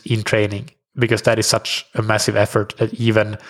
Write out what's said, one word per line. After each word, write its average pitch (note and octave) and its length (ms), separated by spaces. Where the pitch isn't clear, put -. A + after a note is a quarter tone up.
in G#2+ 180
training G2+ 460
because A#2 260
that A2+ 160
is A2 80
such - 480
a - 80
massive G#2+ 340
effort G#2 420
that A2+ 180
even G#2+ 420